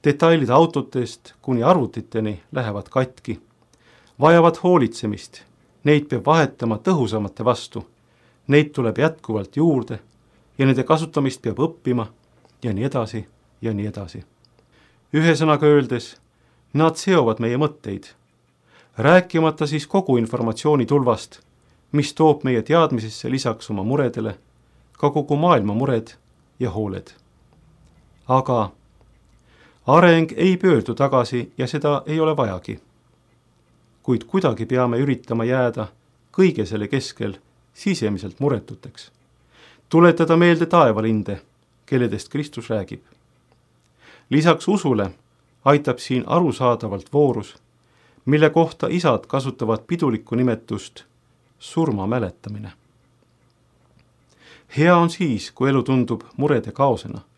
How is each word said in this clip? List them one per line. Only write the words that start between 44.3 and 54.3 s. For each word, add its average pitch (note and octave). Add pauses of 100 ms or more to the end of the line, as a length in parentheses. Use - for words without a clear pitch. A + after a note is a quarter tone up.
Lisaks D#3
usule B2 (540)
aitab C#3+
siin B2+
arusaadavalt A#2+
voorus, C3 (680)
mille D3+
kohta D#3+
isad E3
kasutavad B2
pidulikku C3+
nimetust A2+ (540)
surma A#2
mäletamine. G#2 (2000)